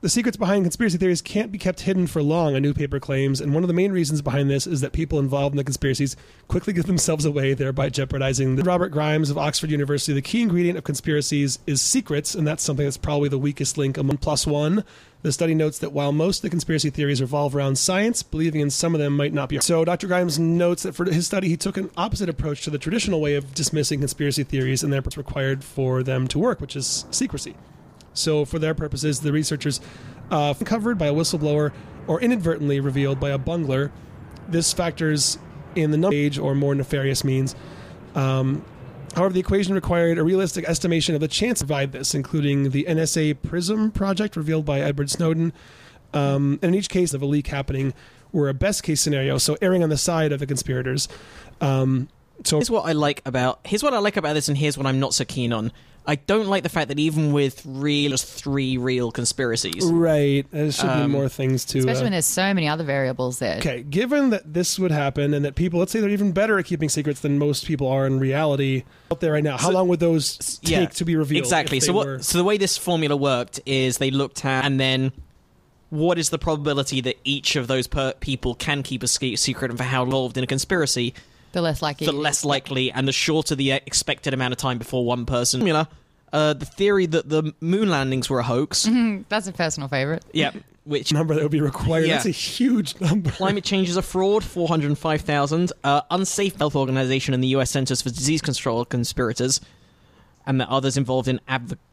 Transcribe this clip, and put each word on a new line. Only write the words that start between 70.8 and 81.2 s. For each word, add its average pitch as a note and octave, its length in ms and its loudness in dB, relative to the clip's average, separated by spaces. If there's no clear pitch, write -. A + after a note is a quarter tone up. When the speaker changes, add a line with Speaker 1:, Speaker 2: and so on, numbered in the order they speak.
Speaker 1:
to - 200 -4
be E3 100 2
revealed D#3 300 2
Speaker 2:
exactly. D3+ 320 0
Speaker 1:
if C3 80 2
Speaker 2:
So F3 80 2
Speaker 1:
they - 20 4
Speaker 2:
what, G3+ 100 2
Speaker 1:
were C3+ 140 -6
Speaker 2:
so - 180 0
the F3 60 4
way G#3 140 2
this F#3+ 200 0
formula D#3+ 380 0
worked C3+ 500 0
is C3 320 0
they C3+ 140 0
looked C3+ 340 -2
at, C3+ 200 0
and C#3 140 2
then C3 320 2
what E3 300 2
is D#3 100 0
the E3 80 -2
probability C#3+ 640 -2
that B2 220 -2
each C#3 320 -2
of B2+ 120 -2
those C3 200 0
per-, C3+ 320 -2
people C3 340 -4
can C#3+ 300 -4
keep B2+ 180 -6
a B2+ 60 -4
ske-, B2 300 -2
secret B2+ 340 -2
and A#2+ 60 -8
for B2+ 80 -2
how B2+ 180 0
involved B2+ 340 -2
in B2+ 60 -2
a B2 40 -4
conspiracy? C3+ 640 0